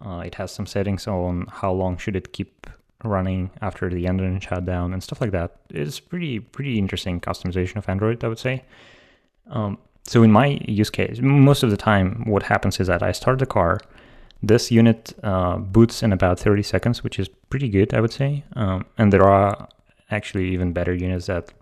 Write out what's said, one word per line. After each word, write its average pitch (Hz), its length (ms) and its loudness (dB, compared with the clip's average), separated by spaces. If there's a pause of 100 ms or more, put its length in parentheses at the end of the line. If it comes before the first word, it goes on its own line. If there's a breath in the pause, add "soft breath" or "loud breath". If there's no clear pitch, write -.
Uh, 90 240 -12
it 90 100 -14
has 95 160 -8
some 101 140 -10
settings 98 400 -4
on 90 440 -4
how - 220 -4
long 92 260 -2
should 98 180 -8
it - 180 -8
keep - 340 -12 (360)
running 92 480 -2 (100)
after 95 280 -6
the 90 180 -4
engine 92 320 -2
shutdown 90 540 -4
and 95 100 -8
stuff - 180 -10
like 110 100 -2
that. 85 260 -4 (120)
It's 147 300 -8
pretty, 160 400 -8
pretty 135 400 -6
interesting 90 400 -4
customization 90 560 -6
of 101 140 -8
Android, 107 340 -2
I 117 60 -4
would 113 100 -8
say. 127 240 -6 (840 loud breath)
Um, 104 280 -6 (280)
so 117 180 4
in 110 80 8
my 139 340 4
use 104 240 0
case, 110 320 -6
most 139 420 6
of 120 60 2
the 101 80 2
time 104 480 0
what 101 180 2
happens 101 360 -2
is 92 80 0
that 87 160 0
I 95 80 -2
start 131 280 -2
the 131 60 0
car, 92 340 0 (600 loud breath)
this 107 300 2
unit, 113 420 4 (100)
uh, 92 340 0
boots 98 460 4
in 110 80 2
about 90 280 2
thirty 104 240 2
seconds, - 400 -2
which - 160 -8
is 92 100 -4 (200)
pretty 135 200 -4
good, 98 240 2
I 117 80 2
would 117 100 0
say. 143 320 -4 (120)
Um, 95 300 -2 (120)
and 104 160 6
there 95 100 8
are 98 460 4 (400)
actually 101 400 -4
even 90 240 -2
better 87 200 -2
units 90 340 -4
that 87 340 -6